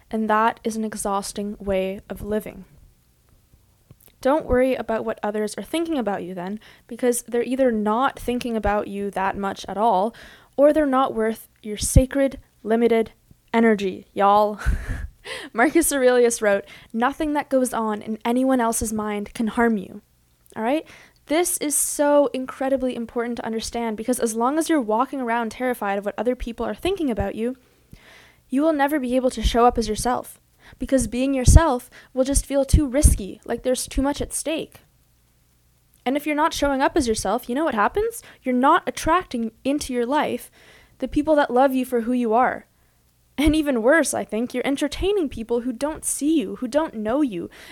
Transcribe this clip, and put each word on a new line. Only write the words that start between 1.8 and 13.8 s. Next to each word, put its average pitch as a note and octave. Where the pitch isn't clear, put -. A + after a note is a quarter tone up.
of G3
living. G#3
Don't C#4+
worry B3+
about A3+
what A3
others G#3
are G#3
thinking D#4+
about G3+
you F3
then, F#3+
because A#3+
they're A#3+
either B3+
not A3
thinking B3
about G#3
you G3+
that F#3+
much G3
at F#3+
all, G#3+
or C#4+
they're D4+
not C4
worth A3
your G#3
sacred, C4
limited A3+
energy, G3+